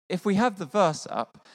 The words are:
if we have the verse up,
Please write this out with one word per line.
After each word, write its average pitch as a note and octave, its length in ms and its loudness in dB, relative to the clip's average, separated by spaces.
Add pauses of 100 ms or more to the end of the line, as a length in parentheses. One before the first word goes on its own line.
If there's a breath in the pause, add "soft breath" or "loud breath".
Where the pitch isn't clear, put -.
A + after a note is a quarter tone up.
if F3+ 160 -4
we G3 120 2
have A3 200 2
the F#3 100 -10
verse E3+ 440 2
up, - 440 -8